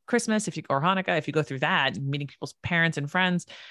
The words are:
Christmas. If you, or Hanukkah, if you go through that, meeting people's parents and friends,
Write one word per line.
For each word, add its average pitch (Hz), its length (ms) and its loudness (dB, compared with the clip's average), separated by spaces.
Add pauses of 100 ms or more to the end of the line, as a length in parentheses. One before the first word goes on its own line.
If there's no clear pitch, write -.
Christmas. 220 420 0
If - 80 -6
you, 156 140 -6
or 139 100 4
Hanukkah, 185 380 2
if 143 80 -2
you 147 80 -4
go 156 80 4
through 139 160 -6
that, 147 420 2
meeting 139 280 -4
people's - 340 -12
parents 165 340 2
and 143 140 -4
friends, 180 340 2 (260)